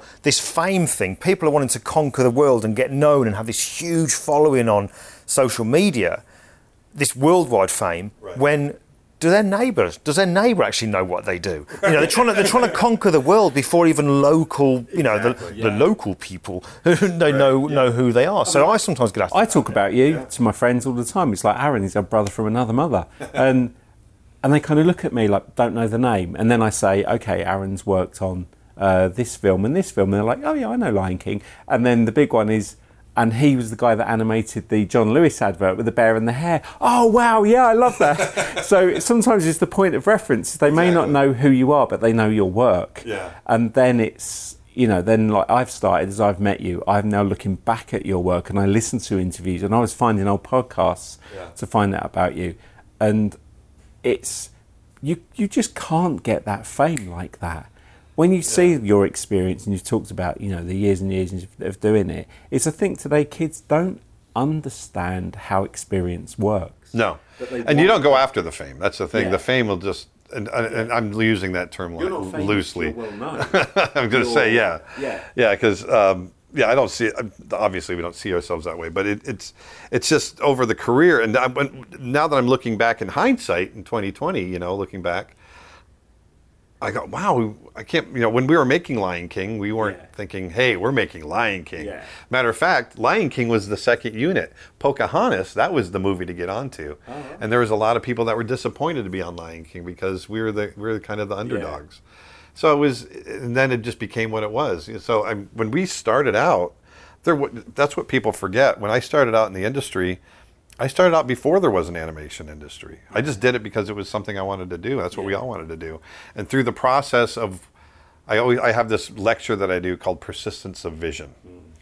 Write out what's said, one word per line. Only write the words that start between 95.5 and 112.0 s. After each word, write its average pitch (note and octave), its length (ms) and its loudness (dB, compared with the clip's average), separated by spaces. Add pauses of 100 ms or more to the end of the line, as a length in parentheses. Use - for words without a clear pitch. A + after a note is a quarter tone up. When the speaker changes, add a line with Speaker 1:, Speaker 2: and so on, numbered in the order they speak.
Speaker 2:
that C#3 180 0
was A2 180 -2
the F#2+ 80 -4
movie F#2 260 -2
to F2 80 -10
get F2 160 -8
onto. G2 440 -10 (160)
Speaker 3:
Uh-huh. C3 100 -16 (220)
Speaker 2:
And A2 100 -6
there A#2+ 80 2
was A#2 120 2
a A2 60 2
lot A2 200 2
of A2 80 -2
people A#2 220 -4
that A2+ 100 0
were A#2 80 -4
disappointed B2+ 580 -6
to F#2+ 80 -10
be F#2 100 -6
on F2 140 -8
Lion E2 300 -16
King F2 200 -16
because F2+ 440 -8
we A2 120 -8
were A2 120 -2
the, G#2 240 -6
we G2+ 80 -12
were A2 160 -6
kind G#2 200 -10
of G2+ 80 -6
the G2+ 60 -6
Speaker 3:
Yeah. G2 60 -6
Speaker 2:
underdogs. D#2+ 600 -10 (540)
So D#3 180 2
it C#3+ 60 4
was, C3+ 260 0 (220)
and A2+ 300 -8
then C3 160 2
it A#2 100 -2
just A2+ 160 -8
became A2+ 320 -6
what A2 140 -4
it G#2 80 -6
was. A2 360 -4 (140)
So G#2+ 240 0
I'm, G#2 280 -6
when A2 180 -4
we F3 120 0
started B2 520 0
out, A#2+ 380 2 (500)
there F3 100 2
w-, C3+ 300 -4 (100)
that's C#3+ 220 -2
what - 100 -4
people B2 240 0
forget. G#2+ 500 0
When G#2 100 -2
I A#2+ 100 0
started B2+ 340 2
out A2 140 4
in F#2+ 40 -12
the F#2+ 120 -6
industry, G2 560 -4 (600)
I B2 60 -2
started E3+ 300 4
out D3 100 2
before C#3 340 0
there E3 100 2
was F2+ 180 0
an E2+ 80 -10
animation D#2 520 -12